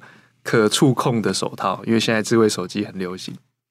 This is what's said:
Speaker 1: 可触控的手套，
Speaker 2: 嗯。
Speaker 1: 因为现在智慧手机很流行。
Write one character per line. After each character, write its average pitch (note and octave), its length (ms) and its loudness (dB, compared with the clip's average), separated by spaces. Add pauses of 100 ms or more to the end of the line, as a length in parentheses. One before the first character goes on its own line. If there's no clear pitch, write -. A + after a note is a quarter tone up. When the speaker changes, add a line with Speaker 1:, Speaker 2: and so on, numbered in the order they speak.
(440)
Speaker 1:
可 A2 260 4
触 C3+ 240 4
控 A#2 280 -2
的 G2 120 0
手 - 240 -6
套， G2 260 -4
Speaker 2:
嗯。 - 40 -12
Speaker 1:
因 A2+ 60 2
为 A2+ 60 4
现 A2+ 140 0
在 A2 80 0
智 A2+ 160 2
慧 A2 100 6
手 F#2 200 -4
机 G#2 180 -6
很 F#2+ 120 -14
流 F#2 200 -8
行。 - 180 -14 (360)